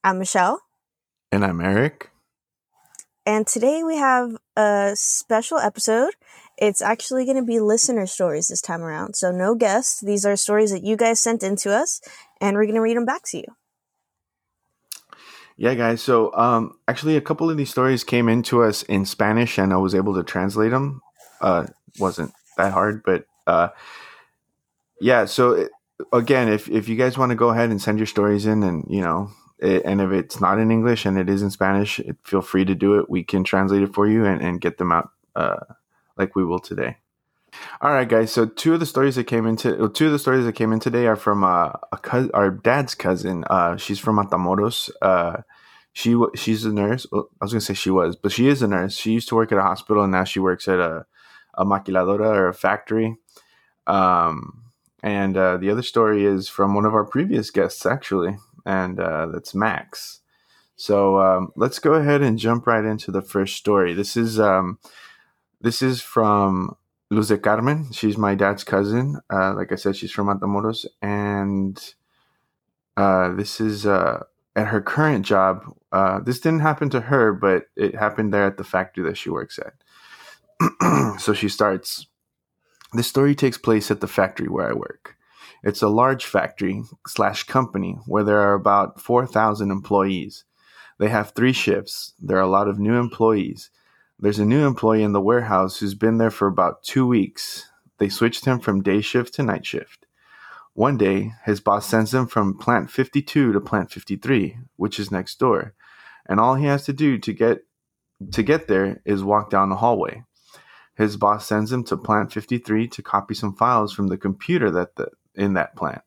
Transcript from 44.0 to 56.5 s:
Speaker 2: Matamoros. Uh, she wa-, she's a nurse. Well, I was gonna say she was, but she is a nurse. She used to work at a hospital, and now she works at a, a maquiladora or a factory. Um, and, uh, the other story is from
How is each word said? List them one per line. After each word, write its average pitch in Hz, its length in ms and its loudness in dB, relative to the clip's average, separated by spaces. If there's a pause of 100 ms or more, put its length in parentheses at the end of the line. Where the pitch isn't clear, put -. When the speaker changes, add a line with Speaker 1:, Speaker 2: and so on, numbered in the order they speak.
Speaker 2:
Matamoros. 98 720 0 (120)
Uh, 87 420 2 (500)
she 117 200 0
wa-, 117 220 4
she's 110 300 -2
a 107 80 0
nurse. 104 360 -2
Well, 73 200 -4 (100)
I 101 60 -6
was 104 80 -6
gonna 110 80 0
say 98 120 -4
she - 160 -4
was, 87 280 2
but 98 160 -4
she 127 160 4
is 135 120 2
a 110 60 2
nurse. 95 260 -2
She 110 200 -2
used 117 160 -2
to 117 60 -2
work 113 180 2
at 101 40 4
a 98 60 4
hospital, 101 400 0
and 95 80 2
now 92 140 2
she 95 160 -4
works 92 260 -2
at 92 120 2
a, 80 260 -2 (480)
a 92 120 -2
maquiladora 98 680 0
or 92 140 4
a 90 40 -2
factory. 110 640 -2 (720)
Um, 87 760 0 (380)
and, 98 360 -2
uh, 92 200 2
the 95 120 -2
other 117 140 -2
story 107 420 2
is 98 240 0
from 98 240 0